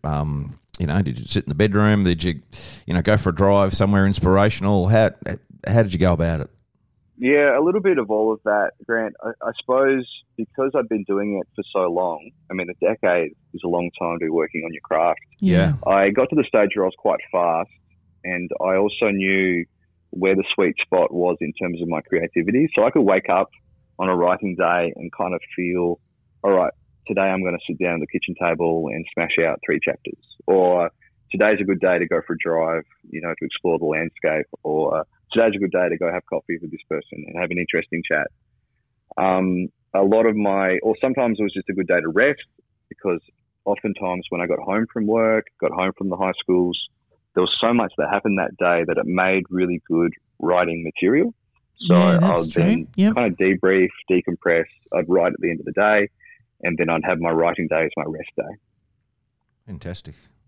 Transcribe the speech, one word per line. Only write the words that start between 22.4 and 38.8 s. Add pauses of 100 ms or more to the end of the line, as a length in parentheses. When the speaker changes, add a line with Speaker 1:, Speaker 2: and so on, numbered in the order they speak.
Speaker 2:
So
I
could
wake
up (520)
on
a
writing
day
and
kind
of (140)
feel, (420)
"All
right, (340)
today
I'm
gonna
sit
down
at
the
kitchen
table
and
smash (100)
out
three
chapters," (300)
or, (400)
"Today's
a
good
day
to
go
for
a
drive, (260)
you
know,
to
explore
the
landscape," (180)
or, (280)
"Today's
a
good
day
to
go
have
coffee
with
this
person
and
have
an
interesting
chat." (920)